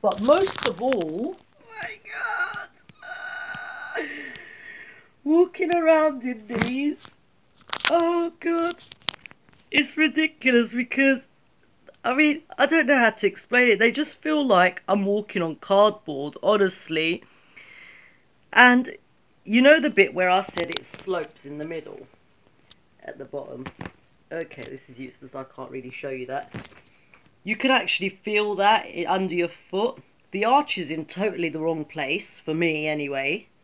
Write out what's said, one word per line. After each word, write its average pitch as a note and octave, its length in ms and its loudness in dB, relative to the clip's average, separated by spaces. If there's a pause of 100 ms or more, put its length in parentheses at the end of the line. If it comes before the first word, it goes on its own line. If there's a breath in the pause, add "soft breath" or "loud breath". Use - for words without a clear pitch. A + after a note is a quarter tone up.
But G3 180 0
most E4 460 2
of G3 160 -2
all, A#3 540 -4
oh - 280 -20 (160)
my G#4 180 -12 (140)
God. - 560 -6 (2500 loud breath)
Walking E4+ 500 2
around D#4 520 4
in A3 240 -6
these, B3+ 720 -4 (720)
oh E4+ 500 2
God, E4+ 420 -2 (880)
it's C#4+ 260 -2
ridiculous C4 760 2
because, B3+ 560 0 (760)
I A#3+ 80 0
mean, C#4+ 300 2 (160)
I C4+ 80 4
don't D4+ 200 2
know C4+ 120 4
how A#3 120 6
to G#3 180 -4
explain B3 400 0
it. G3+ 100 4
They A#3 140 4
just D4 240 -4
feel D4+ 280 0
like F3+ 440 4
I'm G3 160 2
walking G3+ 360 -2
on D#3+ 160 -4
cardboard, G3 840 2
honestly. F3+ 800 0 (1300 loud breath)
And B3 440 6 (480)
you A3+ 180 2
know D4 160 8
the D4+ 120 0
bit F#3+ 240 4
where F3+ 160 2
I F#3 100 6
said E3+ 300 -6
it - 140 -6
slopes - 600 -8
in D3 120 -12
the D3+ 60 -8
middle - 440 -12 (960)
at - 140 -16
the C#3 60 -14
bottom? B2+ 420 -12 (680)
Okay, D#3+ 300 -10
this C3+ 280 -16
is A#2 80 -20
useless. C3 380 -16
I C3 80 -10
can't C3 260 -16
really B2+ 200 -12
show - 200 -10
you B2+ 160 -8
that. C3+ 260 -10 (920 soft breath)
You G#3 100 -4
can B3+ 160 0
actually G3 380 0
feel G#3 480 -2
that G#3 300 2
i-, E3+ 220 -8
under F#3 280 0
your F3 120 0
foot. - 540 -6 (300)
The G3 120 -2
arch C#4 340 2
is D3+ 120 -8
in D#3+ 140 -6
totally F3+ 440 -4
the D#3 120 -6
wrong D#3+ 240 -2
place, D3+ 560 -8
for D#3+ 120 -6
me D#3 360 0
anyway. C#3+ 580 -4 (180)